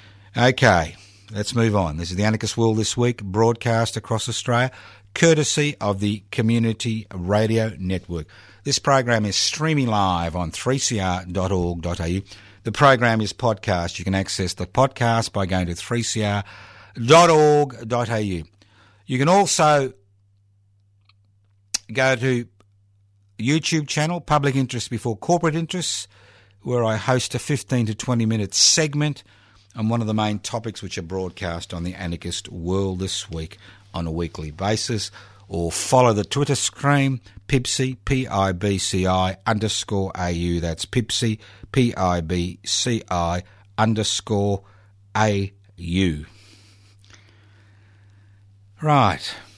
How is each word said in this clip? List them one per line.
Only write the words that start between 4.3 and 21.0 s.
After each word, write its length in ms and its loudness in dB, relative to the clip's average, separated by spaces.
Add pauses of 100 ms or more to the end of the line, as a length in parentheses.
courtesy 680 2
of 180 -2
the 320 -2
Community 800 0
Radio 640 0
Network. 500 -6 (360)
This 160 -2
program 460 2
is 100 -2
streaming 520 0
live 500 2
on 140 -4
three 260 -2
C 240 -2
R 240 -2
dot 260 -2
org 300 0
dot 180 -4
A 80 -4
U. 140 -2 (420)
The 80 -6
program 500 6
is 120 -4
podcast. 640 -2
You 80 -8
can 80 0
access 400 -2
the 140 -8
podcast 640 0
by 140 -2
going 180 0
to 80 -4
three 300 -6
C 200 -4
R 200 -2 (500)
dot 380 6
org 560 4
dot 220 -2
A 120 -2
U. 220 -4 (640)
You 100 -4
can 100 2
also 640 4 (2000)